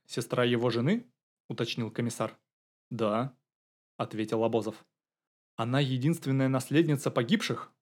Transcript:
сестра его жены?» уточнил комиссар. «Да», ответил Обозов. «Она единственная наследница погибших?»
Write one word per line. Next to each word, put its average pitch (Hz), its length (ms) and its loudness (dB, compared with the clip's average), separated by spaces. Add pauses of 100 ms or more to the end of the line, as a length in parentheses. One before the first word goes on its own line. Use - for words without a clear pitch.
сестра 123 380 -2
его 120 260 2
жены?» 135 380 0 (400)
уточнил 113 440 -4
комиссар. 117 460 -4 (520)
«Да», 113 460 -2 (600)
ответил 110 460 -2
Обозов. 110 420 0 (680)
«Она 123 240 0
единственная 135 720 0
наследница 139 640 2
погибших?» 127 600 0 (100)